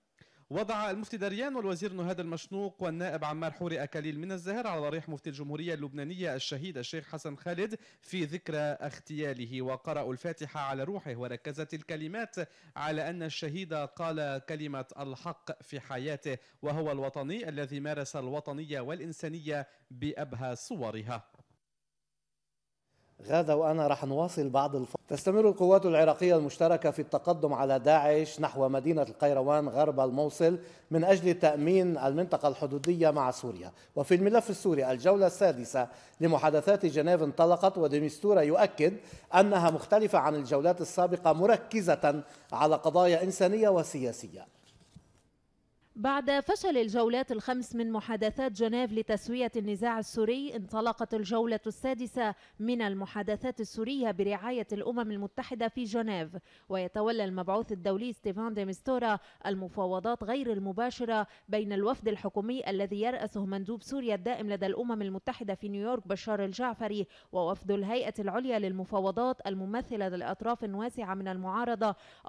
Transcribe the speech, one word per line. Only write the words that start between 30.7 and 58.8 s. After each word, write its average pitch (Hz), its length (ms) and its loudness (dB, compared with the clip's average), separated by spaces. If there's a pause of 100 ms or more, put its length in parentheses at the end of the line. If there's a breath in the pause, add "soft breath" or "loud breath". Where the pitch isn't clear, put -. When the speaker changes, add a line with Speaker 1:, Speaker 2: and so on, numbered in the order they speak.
Speaker 2:
من 160 120 4
أجل 180 300 6
تأمين 165 640 4
المنطقة 147 500 2
الحدودية 147 640 2
مع 139 220 2
سوريا. 101 400 -10 (240 soft breath)
وفي 147 200 4
الملف 208 340 4
السوري، 151 420 2
الجولة 185 360 6
السادسة 131 600 2 (340 loud breath)
لمحادثات 156 640 4
جنيف 156 380 4
انطلقت، 175 540 4
وديمستورا 156 640 4
يؤكد 180 560 4 (380 loud breath)
أنها 185 360 6
مختلفة 202 480 4
عن 151 160 2
الجولات 147 460 2
السابقة، 175 520 2
مركزة 170 880 2 (280 loud breath)
على 151 240 4
قضايا 170 480 4
إنسانية 196 460 4
وسياسية. 127 760 -2 (1500)
Speaker 3:
بعد 277 440 0
فشل 359 380 0
الجولات 233 540 2
الخمس 240 440 -4
من 226 160 -2
محادثات 220 600 -2
جنيف 226 420 0
لتسوية 226 640 -2
النزاع 220 440 -2
السوري، 233 560 -2
انطلقت 220 580 -4
الجولة 226 540 0
السادسة 233 680 -4 (240 soft breath)
من 233 220 -2
المحادثات 208 800 -4
السورية 226 520 -2
برعاية 202 600 -2
الأمم 214 400 -2
المتحدة 214 560 -4
في 247 160 -4
جنيف. 208 460 -2 (400 soft breath)
ويتولى 214 540 0
المبعوث 190 480 -2
الدولي 196 420 -2
ستيفان 220 400 -4
دي 202 120 -2
ميستورا 220 540 0 (260 soft breath)